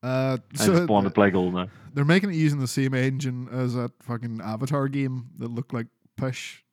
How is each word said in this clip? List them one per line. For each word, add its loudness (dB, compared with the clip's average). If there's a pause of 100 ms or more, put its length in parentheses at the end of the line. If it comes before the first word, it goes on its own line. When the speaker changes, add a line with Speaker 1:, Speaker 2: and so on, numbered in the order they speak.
Speaker 1:
Uh, 0 (160)
Speaker 2:
I -8
Speaker 1:
so 4
Speaker 2:
just 4
want 4
to 0
Speaker 1:
th-, -14
Speaker 2:
play 6
Goldeneye. 0 (240)
Speaker 1:
they're 0
making 4
it -2
using 2
the -2
same 0
engine -2
as -2
that -4 (120)
fucking -6
Avatar -2
game -4 (120)
that -6
looked -6
like -4 (300)
pish. -8